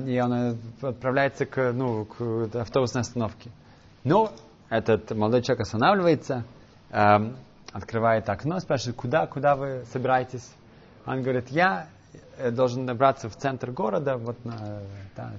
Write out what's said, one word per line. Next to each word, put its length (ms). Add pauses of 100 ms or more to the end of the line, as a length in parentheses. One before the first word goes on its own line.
и 140
он, 120
э, 240 (260)
отправляется 640
к, 260
ну, 320
к 500
автобусной 460
остановке. 500 (540)
Ну, 240 (400)
этот 440
молодой 300
человек 200
останавливается, 800 (460)
эм, 460 (360)
открывает 560
окно, 320
спрашивает: 360
«Куда, 300
куда 300
вы 360
собираетесь?» 540 (600)
Он 160
говорит: 280
«Я, 360 (500)
э, 140
должен 360
добраться 440
в 60
центр 340
города, 460
вот 280
на, 160
э, 260 (280)
та-, 240